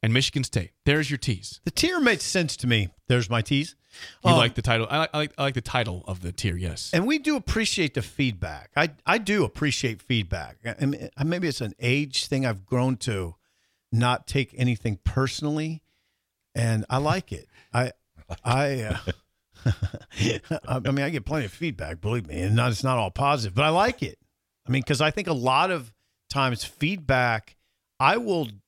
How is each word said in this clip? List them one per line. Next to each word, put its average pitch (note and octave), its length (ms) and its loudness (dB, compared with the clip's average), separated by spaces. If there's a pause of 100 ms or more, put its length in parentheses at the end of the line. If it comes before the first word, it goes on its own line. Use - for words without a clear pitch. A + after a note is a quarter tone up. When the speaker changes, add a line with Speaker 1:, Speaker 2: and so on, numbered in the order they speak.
Speaker 1:
and A2 120 2
Michigan C3+ 300 2
State. - 280 -4 (140)
There's C#3+ 240 2
your C#3+ 80 -2
tease. - 460 -4
Speaker 2:
The E3 80 -4
tier F4 280 0
makes A#3 260 4
sense F3 320 0
to B2 100 -4
me. A2 220 2 (180)
There's B2 220 2
my A#2 120 2
tease. C#3+ 340 0 (500)
Speaker 1:
You F3+ 60 8
Speaker 2:
Um, E3+ 60 8
Speaker 1:
like A#2 180 4
the A#2+ 60 -4
title? A2+ 280 2
I C#3+ 100 0
like, D#3+ 140 0
I D3+ 40 -2
like, D3+ 200 -2
I C#3 60 -2
like C#3 100 0
the A#2+ 80 -2
title G#2+ 460 -4
of F#2 140 -6
the F2 100 -6
tier, F2+ 260 -2
yes. F2 360 -6
Speaker 2:
And F3 140 4
we D4+ 120 2
do D4 160 0
appreciate G#3 580 -2
the C3 80 -2
feedback. G2 760 -4
I, D#3 160 2 (140)
I A3+ 120 4
do G3+ 260 2
appreciate B2 580 -2
feedback. F2+ 640 -4
I, F#2+ 160 -6
I C#3 40 2
mean, - 240 -2 (160)
maybe E3+ 220 0
it's C#3 140 -4
an A2 180 -6
age C3 460 0
thing. C3+ 200 0
I've G#2 200 -4
grown B2+ 320 2
to F#2 380 -4 (560)
not B2 360 2
take C3+ 300 -2
anything A#2+ 460 0
personally, D3+ 800 -2 (720)
and A2+ 340 0
I B2+ 80 0
like D#3 340 0
it. C2 160 -12 (240)
I, B2+ 200 0 (520)
I, C3+ 380 0
uh, G#2+ 160 -4 (680)
<laughs> A#2+ 60 4 (480)
I, - 220 0 (260)
I B2+ 120 -2
mean, C#3 260 0
I C#3 40 -2
get D3+ 160 -6
plenty D3 200 -2
of F#2+ 80 -10
feedback, F2 480 -6
believe G#2+ 260 -2
me, D#2 140 -6
and G2+ 140 2
not, B2 160 4
it's G#2+ 120 -4
not C3 140 2
all G2+ 140 0
positive, C#3 440 0
but B2+ 80 4
I D#3 60 4
like G#3 340 2
it. - 140 -8 (500)
I A#2+ 40 -2
mean, C3+ 120 2
'cause C#3 180 0
I D3+ 100 4
think F#3+ 160 -4
a E3+ 60 0
lot C3+ 380 2
of B2+ 220 -6 (360)
times C3 340 0
feedback, C3 960 0 (420)
I E3 180 6
will F#3 300 0 (200)